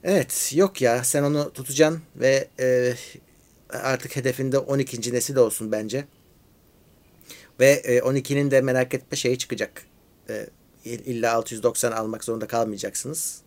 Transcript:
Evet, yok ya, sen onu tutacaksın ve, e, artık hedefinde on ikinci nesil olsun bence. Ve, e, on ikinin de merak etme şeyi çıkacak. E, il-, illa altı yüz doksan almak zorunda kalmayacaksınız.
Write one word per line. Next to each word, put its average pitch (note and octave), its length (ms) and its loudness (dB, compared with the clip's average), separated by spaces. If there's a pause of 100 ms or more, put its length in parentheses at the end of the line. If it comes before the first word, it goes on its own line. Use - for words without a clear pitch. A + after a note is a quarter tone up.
Evet, E3+ 520 0
yok F#3+ 260 2
ya, B2 220 4
sen C#3+ 200 0
onu D3 300 0
tutacaksın D3+ 480 2 (140)
ve, C3+ 340 2 (100)
e, B2+ 340 2 (760)
artık - 460 -4
hedefinde C3 420 -2
on C#3 220 0
ikinci A#2+ 340 -4
nesil B2 220 -2
olsun A2+ 360 2
bence. A2 360 -4 (1500)
Ve, C3 120 8
e, B2 300 2
on C3 140 0
ikinin C#3 360 0
de C3+ 100 6
merak B2+ 320 0
etme C3+ 240 -6
şeyi B2+ 200 0
çıkacak. - 460 -8 (460)
E, A2 180 -8 (380)
il-, A#2 200 -10
illa A#2 280 0
altı A2+ 200 -2
yüz A2 100 -10
doksan A#2 280 2
almak A2 320 -6
zorunda A2 240 -6
kalmayacaksınız. A2 1000 -4